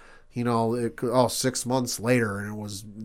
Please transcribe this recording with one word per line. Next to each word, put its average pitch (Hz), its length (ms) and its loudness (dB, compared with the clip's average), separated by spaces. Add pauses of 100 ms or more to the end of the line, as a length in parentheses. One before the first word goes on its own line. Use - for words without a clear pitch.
(340)
you 120 100 -2
know, 117 320 2
it, 117 280 -4
oh, 123 260 4
six - 360 -2
months 123 360 0
later, 113 380 2
and 104 140 -6
it 107 40 -8
was, 104 260 -10 (220)